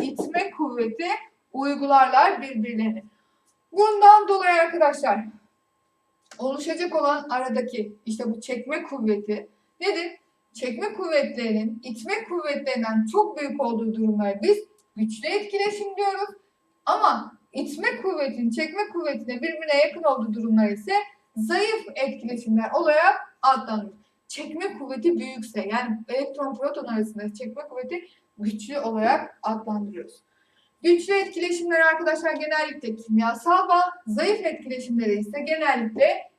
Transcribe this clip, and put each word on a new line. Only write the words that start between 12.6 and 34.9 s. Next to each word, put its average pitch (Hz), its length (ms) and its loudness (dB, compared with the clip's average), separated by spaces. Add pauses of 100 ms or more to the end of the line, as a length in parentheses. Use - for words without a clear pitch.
çok 381 280 0
büyük 277 220 -4
olduğu 226 320 -2
durumlara 208 500 0
biz 415 200 4 (320)
güçlü 220 320 -4
etkileşim 403 720 -2
diyoruz. 403 380 -2 (500)
Ama - 520 2 (160)
itme 359 480 -4
kuvvetinin 269 480 -2
çekme 320 440 -4
kuvvetine 254 420 -6
birbirine 311 500 -2
yakın 320 180 -4
olduğu 226 300 0
durumlar 220 360 2
ise 208 240 -4 (420)
zayıf 381 500 0 (100)
etkileşimler 226 760 -2
olarak 311 720 4
adlandırılır. 220 600 0 (240)
Çekme 311 500 -8
kuvveti 269 420 0
büyükse, 202 520 -8
yani 226 360 -2
elektron 277 480 -4
proton 269 300 -4
arasında 214 480 -4
çekme 285 340 -12
kuvveti 262 400 -8 (300)
güçlü 214 420 -6
olarak 226 640 0
adlandırıyoruz. 208 800 -6 (600)
Güçlü 349 300 4
etkileşimler 349 680 0
arkadaşlar 320 540 2
genellikle 302 600 -4
kimyasal 233 760 2
bağ, 359 240 4 (140)
zayıf 359 380 0
etkileşimleri 233 760 -2